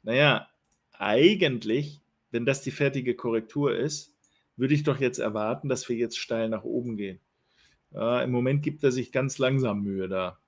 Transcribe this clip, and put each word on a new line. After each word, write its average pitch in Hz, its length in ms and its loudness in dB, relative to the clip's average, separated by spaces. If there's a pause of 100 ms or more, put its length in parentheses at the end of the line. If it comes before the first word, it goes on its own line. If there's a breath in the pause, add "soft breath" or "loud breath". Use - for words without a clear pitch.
Naja, 127 420 4 (460)
eigentlich, 127 1080 2 (300)
wenn 120 160 -2
das 135 160 0
die 131 80 -6
fertige 135 460 0
Korrektur 120 600 -2
ist, - 360 -4 (440 soft breath)
würde 131 160 0
ich 147 120 2
doch 147 160 0
jetzt 127 180 0
erwarten, 107 500 -2
dass 127 200 -4
wir 120 80 -2
jetzt 117 200 -2
steil 113 320 -4
nach 110 140 -4
oben 120 340 -6
gehen. 98 220 -8 (720 soft breath)
Ja, 120 320 -2
im 127 80 -2
Moment 127 320 2
gibt 147 220 -4
er 131 80 4
sich 123 180 -4
ganz 131 280 -2
langsam 127 440 2
Mühe 95 240 -4
da. 92 420 -4